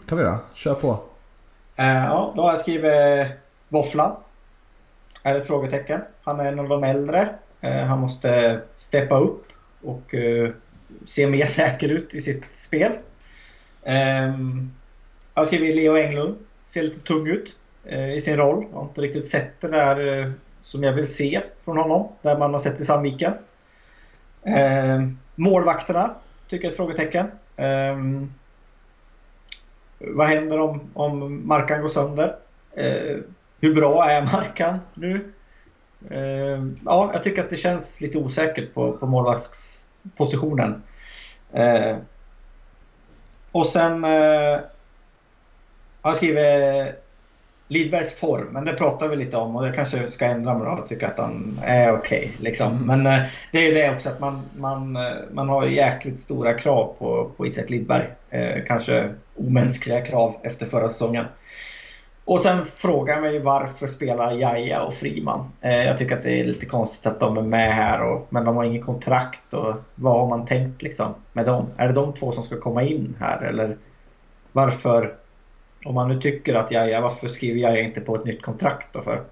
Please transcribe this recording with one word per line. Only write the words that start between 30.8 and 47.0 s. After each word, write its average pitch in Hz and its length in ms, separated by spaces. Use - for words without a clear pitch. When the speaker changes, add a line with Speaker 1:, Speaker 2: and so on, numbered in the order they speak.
Speaker 2:
om 143 540
Markan 151 340
går 151 80
sönder? 147 460
Eh, 139 420
hur 156 140
bra 151 340
är 147 120
Markan 175 580
nu? 190 380
Ehm, 135 720
ja, 190 280
jag 170 100
tycker 190 200
att - 60
det 170 60
känns 175 460
lite 151 160
osäkert 147 560
på, 123 180
på 131 160
målvaktspositionen. 127 1800
Ehm, 117 440
och 160 160
sen... 165 360
Eh, 151 560
har 151 100
jag 160 60
skrivit 143 760